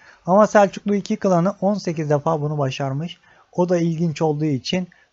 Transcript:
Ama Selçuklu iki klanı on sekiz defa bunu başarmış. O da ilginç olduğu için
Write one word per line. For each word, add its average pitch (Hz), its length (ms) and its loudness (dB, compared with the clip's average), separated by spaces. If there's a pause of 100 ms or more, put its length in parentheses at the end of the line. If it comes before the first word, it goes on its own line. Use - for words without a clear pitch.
(260)
Ama 196 220 4
Selçuklu 202 480 2
iki 208 220 -4
klanı 185 440 2
on 190 120 0
sekiz 160 360 -4
defa 151 320 0
bunu 151 160 -4
başarmış. 139 640 -4 (320)
O 175 180 0
da 180 80 2
ilginç 170 440 0
olduğu 151 240 0
için 156 420 -2 (260)